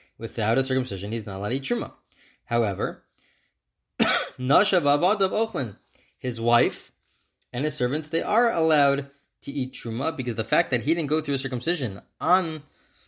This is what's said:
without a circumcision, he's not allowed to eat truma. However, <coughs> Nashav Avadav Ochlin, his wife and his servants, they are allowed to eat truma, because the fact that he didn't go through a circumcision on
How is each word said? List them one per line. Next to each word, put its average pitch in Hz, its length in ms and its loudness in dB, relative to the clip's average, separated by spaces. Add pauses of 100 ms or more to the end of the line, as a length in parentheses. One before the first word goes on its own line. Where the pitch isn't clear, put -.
(180)
without 113 400 0
a 131 60 2
circumcision, 117 480 -4
he's 113 140 -6
not 98 120 -8
allowed 101 120 -4
to 123 60 -2
eat 139 80 -4
truma. 226 300 -4 (520)
However, 117 580 -2 (540)
<coughs> - 420 -20 (380)
Nashav 165 440 2
Avadav 180 480 2
Ochlin, 190 480 -4 (400)
his 113 240 -6
wife 117 500 2 (640)
and 123 100 -4
his 151 120 -2
servants, 135 340 -2
they 165 120 0
are 220 300 2
allowed 143 580 4 (340)
to 143 80 -10
eat 131 220 -4
truma, 127 420 -4
because 120 200 -4
the 110 80 -2
fact 165 280 0
that 120 120 0
he 143 100 2
didn't 165 160 -2
go 156 120 0
through 143 140 -2
a - 20 -2
circumcision 131 640 -4 (180)
on 160 440 0 (440)